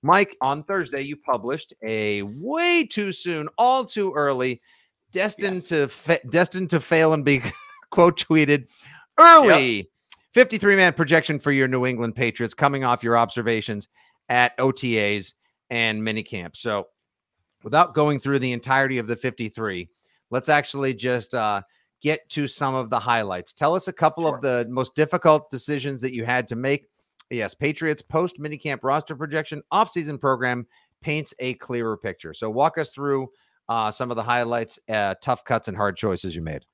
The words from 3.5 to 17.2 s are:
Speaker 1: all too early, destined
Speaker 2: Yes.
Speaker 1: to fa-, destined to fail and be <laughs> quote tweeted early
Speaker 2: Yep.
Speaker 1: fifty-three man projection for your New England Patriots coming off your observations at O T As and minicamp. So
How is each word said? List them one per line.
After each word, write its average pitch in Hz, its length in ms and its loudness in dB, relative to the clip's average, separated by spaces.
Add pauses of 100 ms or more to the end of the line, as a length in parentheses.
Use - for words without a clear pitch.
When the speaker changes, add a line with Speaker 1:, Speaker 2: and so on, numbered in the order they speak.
Speaker 1:
all 254 280 4
too 196 300 -4
early, 131 460 0 (500)
destined 196 440 -2
Speaker 2:
Yes. 180 140 -8
Speaker 1:
to 147 180 0
fa-, - 320 -2 (100)
destined 175 400 0
to 170 100 2
fail 160 340 4
and 147 120 0
be 139 160 2 (240)
<laughs> - 260 -20
quote 175 280 4
tweeted 147 520 2 (480)
early 208 580 10
Speaker 2:
Yep. 98 80 -8 (480)
Speaker 1:
fifty-three 220 420 6
man 185 180 6
projection 156 460 2
for 147 120 -2
your 135 160 2
New 127 180 0
England 117 300 -4
Patriots 117 380 -4
coming 139 300 0
off 123 200 0
your 117 140 2
observations 113 720 -2 (420)
at 123 300 4
O 131 120 2
T 120 280 -2
As 101 340 -2 (360)
and 113 320 -2
minicamp. 107 540 -8
So 104 320 -6 (760)